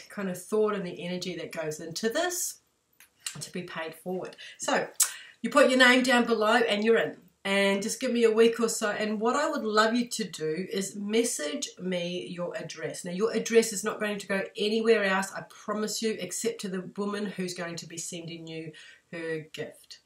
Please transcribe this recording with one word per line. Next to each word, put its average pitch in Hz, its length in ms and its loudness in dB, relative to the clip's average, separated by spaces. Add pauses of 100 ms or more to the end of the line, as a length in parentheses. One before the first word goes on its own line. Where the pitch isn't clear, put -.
kind 196 200 -6
of 185 140 -8
thought 214 300 0
and 190 100 -4
the 175 220 -8
energy 180 300 -6
that 165 160 -8
goes 156 280 -6
into 165 300 -4
this 339 520 -2 (800)
to - 120 -12
be - 100 -6
paid 160 320 -10
forward. - 420 -8 (220)
So 254 300 0 (560)
you 233 80 -2
put 277 180 8
your 254 80 4
name 254 240 8
down 240 240 4
below 220 300 4
and 220 280 2
you're 226 140 6
in. - 200 0 (260)
And 196 400 2
just 220 180 -4
give 254 100 0
me 233 120 4
a 220 80 8
week 233 280 6
or 226 80 4
so. 214 220 -2
And 214 300 -2
what 233 160 2
I 294 120 2
would 285 160 -2
love 220 300 4
you 240 140 0
to - 160 -4
do 165 480 -4
is 190 240 -4
message 247 760 0 (100)
me 180 460 -4
your 175 320 -8
address. 156 480 -10
Now, 175 60 -6
your 202 200 0
address 226 400 4
is 196 120 -4
not 214 160 -4
going 208 180 -2
to 196 80 -10
go 196 160 0 (160)
anywhere 214 460 4
else, 190 280 2
I - 100 -8
promise - 600 -6
you, 220 180 0
except - 420 -4
to 208 60 -6
the 185 300 -6
woman 202 300 -4
who's 185 260 -6
going 170 220 -8
to 170 100 -10
be 170 140 -12
sending 165 480 -10
you 160 240 -10 (400)
her 165 420 -6
gift. - 520 -12